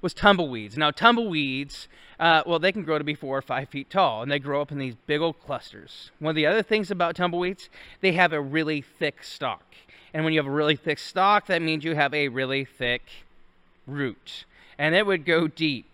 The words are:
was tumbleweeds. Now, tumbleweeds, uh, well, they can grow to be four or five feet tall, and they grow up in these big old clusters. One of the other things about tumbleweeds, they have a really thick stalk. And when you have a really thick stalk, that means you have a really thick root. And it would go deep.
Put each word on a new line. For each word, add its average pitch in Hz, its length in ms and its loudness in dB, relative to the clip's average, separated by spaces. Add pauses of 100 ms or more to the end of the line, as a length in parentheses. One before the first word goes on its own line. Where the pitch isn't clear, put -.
was 180 140 -6
tumbleweeds. 131 600 2
Now, 151 140 2
tumbleweeds, 156 960 0 (320)
uh, 160 280 4
well, 170 120 0
they 180 140 2
can 202 100 -6
grow 156 160 -2
to 147 60 -4
be 151 100 -4
four 135 220 -6
or 135 60 -4
five 131 260 -6
feet 139 220 -12
tall, 135 320 0
and 135 100 -4
they 147 80 -2
grow 143 220 -2
up 147 100 -8
in 143 60 -8
these 127 180 -8 (100)
big 151 140 0
old 165 180 -2
clusters. - 800 -14
One 156 120 -4
of 156 60 -2
the 156 100 2
other 202 160 2
things 208 280 -2
about 175 240 -2
tumbleweeds, 180 540 -4 (320)
they 190 120 4
have 170 200 4
a 151 80 -2
really 151 400 -2
thick - 420 -6
stalk. - 400 -8 (520)
And 156 100 -2
when 160 80 2
you 156 80 4
have 139 60 -2
a 139 40 -6
really 151 260 2
thick 147 220 -4
stalk, 202 500 2
that 170 120 2
means 160 240 -2
you 165 100 -2
have 143 200 2
a 147 140 0
really 131 360 -2
thick 123 380 -4 (840)
root. 135 600 -8 (320)
And 156 160 2
it 202 100 4
would 185 220 0
go 165 220 2
deep. 147 460 -2